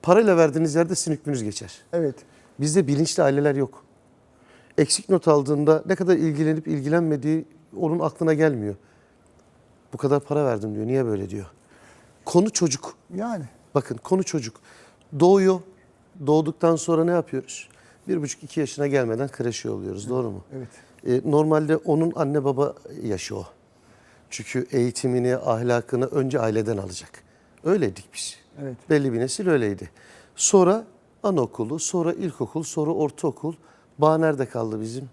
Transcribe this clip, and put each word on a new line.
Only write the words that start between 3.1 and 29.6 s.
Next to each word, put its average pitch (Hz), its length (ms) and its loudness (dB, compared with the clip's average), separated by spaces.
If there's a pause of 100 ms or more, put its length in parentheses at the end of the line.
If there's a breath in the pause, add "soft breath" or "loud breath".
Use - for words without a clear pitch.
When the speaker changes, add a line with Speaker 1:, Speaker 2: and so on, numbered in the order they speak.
Speaker 1:
aileler 143 320 2
yok. - 300 -4 (920 soft breath)
Eksik - 300 0
not 185 200 2
aldığında 147 580 4
ne 190 100 0
kadar 180 200 2
ilgilenip 156 520 0
ilgilenmediği 151 760 0 (360)
onun 170 180 0
aklına 160 360 0
gelmiyor. 127 400 0 (1160 soft breath)
"Bu 120 60 -12
kadar 143 220 2
para 147 240 -2
verdim." 107 300 -2
diyor. 107 120 -6
"Niye 131 180 0
böyle?" 101 260 -4
diyor. 98 160 -10 (800 soft breath)
Konu 196 260 2
çocuk. 139 440 -2 (200)
Speaker 2:
Yani. 202 300 -6 (300)
Speaker 1:
Bakın 131 220 -2
konu 190 280 0
çocuk. 117 320 -6 (640 soft breath)
Doğuyor. 190 400 6 (640)
Doğduktan 156 500 2
sonra 160 280 0
ne 170 60 2
yapıyoruz? - 580 -4 (400 soft breath)
Bir 175 140 -2
buçuk, - 220 -8
iki 160 160 -6
yaşına 143 260 -2
gelmeden 131 420 0
kreşe 117 400 -6
yolluyoruz. 101 340 -8
Speaker 2:
Evet. 110 80 -10
Speaker 1:
Doğru 123 200 -2
mu? 95 140 -12 (120)
Speaker 2:
Evet. 127 120 -12 (580 loud breath)
Speaker 1:
E, 151 40 0
normalde 156 460 4
onun 160 400 0
anne 147 280 0
baba 139 300 0 (280)
yaşı 104 340 -6
o. 101 80 -10 (840 soft breath)
Çünkü - 420 -6
eğitimini, 123 640 0
ahlakını 120 680 0
önce 131 340 -2
aileden 110 360 0
alacak. 95 460 -10 (420 soft breath)
Öyleydik 156 500 -2
biz. - 220 -12 (260)
Speaker 2:
Evet. 131 140 -10 (140)
Speaker 1:
Belli 139 220 2
bir 113 80 -2
nesil 156 280 -4
öyleydi. 107 420 0 (460 soft breath)